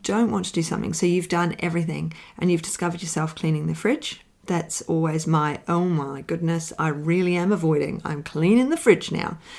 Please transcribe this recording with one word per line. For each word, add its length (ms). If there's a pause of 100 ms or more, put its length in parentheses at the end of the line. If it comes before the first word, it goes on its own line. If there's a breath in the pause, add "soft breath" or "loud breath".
don't 260
want 180
to 60
do 80
something, 320
so 120
you've 240
done 300
everything 520 (260 loud breath)
and 140
you've 100
discovered 400
yourself 320
cleaning 340
the 60
fridge, 480 (240)
that's 380
always 420
my, 440
"Oh 160
my 360
goodness, 560
I 120
really 480
am 160
avoiding. 500
I'm 200
cleaning 460
the 80
fridge 320
now." 280 (220 loud breath)